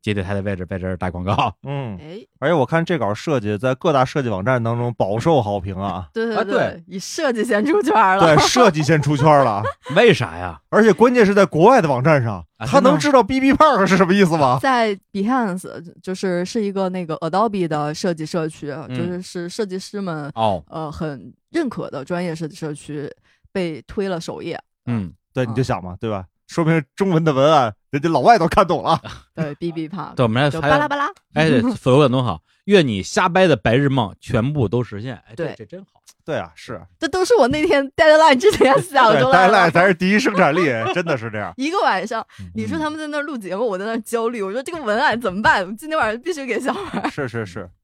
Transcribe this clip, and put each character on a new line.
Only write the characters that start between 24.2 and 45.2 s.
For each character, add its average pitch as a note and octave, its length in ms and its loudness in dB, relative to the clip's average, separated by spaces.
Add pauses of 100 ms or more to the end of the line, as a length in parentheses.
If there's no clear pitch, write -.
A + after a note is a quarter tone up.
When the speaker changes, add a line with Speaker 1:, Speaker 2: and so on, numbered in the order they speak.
Speaker 3:
首 - 200 -12
页。 D#3 160 -8 (280)
Speaker 1:
嗯。 G#2 260 -4 (220)
Speaker 2:
对， C3 120 -2
Speaker 3:
嗯。 A2+ 40 -8
Speaker 2:
你 A2+ 40 -6
就 B2 80 -2
想 A2+ 220 -4
嘛， F2+ 160 -12
对 A#2 100 -6
吧？ G2 140 -6 (240)
说 E3+ 180 -2
明 D#3+ 180 2 (120)
中 G3 160 0
文 D#3+ 120 2
的 D#3+ 80 2
文 C#3 220 4
案， B2+ 180 4 (200)
人 C#3+ 100 -2
家 E3 80 -2
老 D3+ 120 2
外 G#3+ 180 6
都 D#3+ 80 0
看 F#3+ 180 4
懂 D#3+ 160 -2
了。 D3 180 0 (360)
Speaker 3:
对 D3+ 180 -6
，B E3+ 180 -8
B D#3+ 160 -8
Park。 D#3 280 -12
Speaker 1:
对， C3+ 80 0
我 A#2 40 2
们 A2+ 140 0
还， D3 80 2
Speaker 3:
就 D#3+ 100 -6
巴 D#3+ 200 2
拉 D4 80 -2
巴 C#4+ 80 -4
拉。 C#4+ 100 -4 (260)
Speaker 1:
还， D3 140 0
哎， - 20 2
对， A#3 140 2
slogan D3 480 2
多 B2+ 140 -2
好 F#2 180 -6 (240)
，“愿 F#3+ 220 4
你 G2 160 -2
瞎 F#3 260 0
掰 F#3 160 4
的 D#3 100 4
白 A2+ 200 0
日 C#3+ 120 2
梦 B2+ 320 -2
全 B2 320 -2
部 C#3 160 -2
都 A#2 160 -2
实 G#2 160 -12
现。” B2 140 -12 (160)
哎， A2+ 80 -20
这， E3 80 -8
Speaker 3:
对。 B2+ 140 -10
Speaker 1:
这 A2 60 -16
真 F3 160 -20
好。 - 200 -20 (240)
Speaker 2:
对 D3 120 -6
啊， E2+ 180 -8
是。 G2+ 260 -14 (160)
Speaker 3:
这 D#4+ 100 -4
都 F#4 160 -2
是 A#4+ 120 2
我 G4+ 140 6
那 D4+ 180 0
天 C#4 280 2
deadline D#4 400 6
之 F#4+ 180 4
前 C4 280 4
想 B3+ 380 4
出 B3+ 100 4
来 F#3 180 6
的。 G#3 60 6
Speaker 2:
对， G3+ 60 6
deadline F3 100 4
才 F3 160 4
是 G3 80 4
第 F#3 160 0
一 G#3 80 4
生 G#3+ 180 0
产 F3 200 4
力， F3+ 100 2 (260)
真 F3 140 -2
的 D#3+ 100 -2
是 A#2 140 -8
这 G#2+ 80 -8
样。 F#2+ 160 -6
Speaker 3:
<laughs> - 40 -18
一 C4+ 120 -4
个 F#4+ 120 -2
晚 A3 240 0
上， A3+ 200 -8 (160)
Speaker 2:
嗯。 F2+ 140 -16
Speaker 3:
你 G#3+ 100 -6
说 D4 140 -6
他 D#4 100 -4
们 D#4 80 -10
在 D#4 80 -10
那 D4 140 -6
儿 - 20 -6
录 D4 160 -8
节 F#3 180 -8
目， G#3 80 -4
我 G3+ 140 -2
在 G3 80 -6
那 A3+ 60 -6
儿 A3+ 80 -4
焦 A3+ 300 -4
虑， A#3+ 120 -8
我 F#3+ 100 -6
说 B3+ 120 -6
这 E4+ 80 -10
个 E4 100 -10
文 A3 180 -2
案 B3+ 220 0